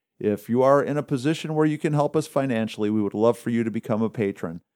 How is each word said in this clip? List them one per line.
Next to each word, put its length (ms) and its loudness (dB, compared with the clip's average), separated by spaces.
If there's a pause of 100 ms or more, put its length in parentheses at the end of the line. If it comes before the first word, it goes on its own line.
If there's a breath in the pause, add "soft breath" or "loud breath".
(180)
If 300 -2
you 160 2
are 180 6
in 140 -4
a 80 -2
position 500 -4
where 100 2
you 140 0
can 140 -2
help 240 0
us 100 0
financially, 640 -2
we 120 0
would 120 -2
love 240 4
for 120 -6
you 120 0
to 80 -4
become 320 -2
a 80 -2
patron. 520 -6 (140)